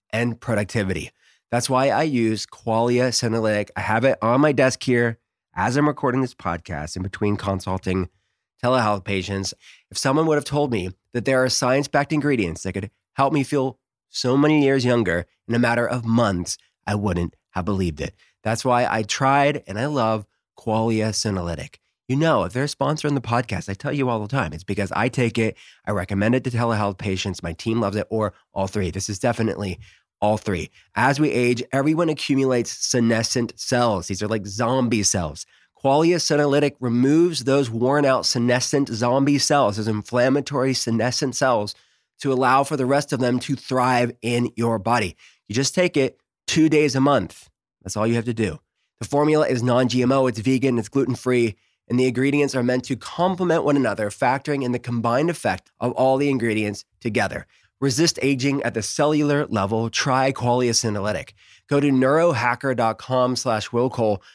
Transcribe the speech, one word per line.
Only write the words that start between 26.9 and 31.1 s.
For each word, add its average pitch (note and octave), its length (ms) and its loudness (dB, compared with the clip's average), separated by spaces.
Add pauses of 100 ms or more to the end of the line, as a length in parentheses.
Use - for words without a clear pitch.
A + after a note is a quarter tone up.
patients, F#2+ 460 -6
my E2+ 100 -6
team A2+ 260 -4
loves G2+ 160 0
it, G2+ 140 -4
or G#2+ 240 -2 (200)
all G2 140 -2
three. F#2+ 240 -4
This F#2+ 180 -6
is G2+ 80 -6
definitely G#2+ 600 -2 (400)
all G#2+ 180 2
three. F2 320 -4 (240)
As C3+ 260 2